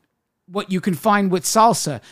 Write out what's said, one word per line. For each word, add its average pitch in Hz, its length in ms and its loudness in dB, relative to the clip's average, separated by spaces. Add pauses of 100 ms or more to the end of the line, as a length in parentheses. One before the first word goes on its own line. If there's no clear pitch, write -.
(460)
what 190 260 -8
you 180 80 -2
can 175 140 -2
find 202 360 2
with 180 140 -2
salsa. 214 560 0 (120)